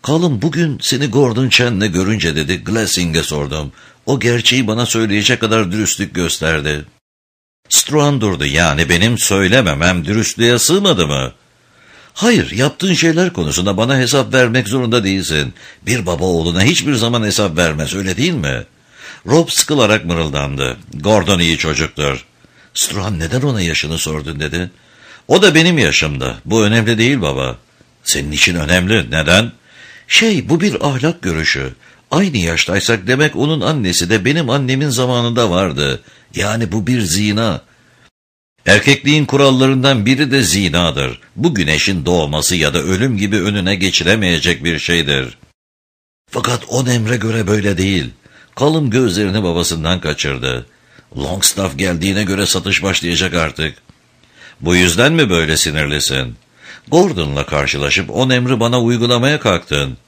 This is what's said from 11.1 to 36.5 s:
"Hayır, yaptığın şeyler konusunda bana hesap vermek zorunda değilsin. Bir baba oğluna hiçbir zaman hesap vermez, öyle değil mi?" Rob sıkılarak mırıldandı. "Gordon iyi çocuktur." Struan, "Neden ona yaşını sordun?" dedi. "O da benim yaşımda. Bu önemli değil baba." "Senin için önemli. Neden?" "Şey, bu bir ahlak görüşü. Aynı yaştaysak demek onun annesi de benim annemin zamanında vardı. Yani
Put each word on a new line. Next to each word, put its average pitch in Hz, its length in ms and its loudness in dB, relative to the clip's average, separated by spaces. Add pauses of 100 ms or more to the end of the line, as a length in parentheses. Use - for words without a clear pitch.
"Hayır, 190 360 2
yaptığın 143 440 0
şeyler 165 380 2
konusunda 92 440 -2
bana 127 220 2
hesap 127 360 0
vermek 123 340 2
zorunda 120 360 0
değilsin. 82 500 -2 (320)
Bir 113 200 -2
baba 87 180 -2
oğluna 85 380 0
hiçbir 147 320 2
zaman 117 280 0
hesap 101 340 0
vermez, 80 380 -2
öyle 95 220 -4
değil 165 160 0
mi?" 67 320 -4 (640)
Rob 147 220 4
sıkılarak 110 560 2
mırıldandı. 71 720 -2 (180)
"Gordon 92 440 2
iyi 82 200 2
çocuktur." 73 680 -2 (500)
Struan, 95 440 -4
"Neden 80 220 -4
ona 127 200 0
yaşını 82 380 -2
sordun?" 76 420 -6
dedi. 85 300 -4 (580)
"O 185 140 4
da 180 120 6
benim 160 240 4
yaşımda. 71 680 0
Bu 107 200 2
önemli 110 340 2
değil 120 240 2
baba." 65 340 -4 (480)
"Senin 71 280 -2
için 87 220 0
önemli. 90 560 2
Neden?" 85 420 2 (560)
"Şey, 214 400 2
bu 160 120 2
bir 202 280 0
ahlak 139 340 -2
görüşü. 76 520 -2 (360)
Aynı 165 260 0
yaştaysak 90 720 0
demek 131 300 0
onun 147 240 0
annesi 92 500 -2
de 110 140 2
benim 147 260 0
annemin 135 380 0
zamanında 120 600 0
vardı. 73 520 0 (320)
Yani 104 380 -4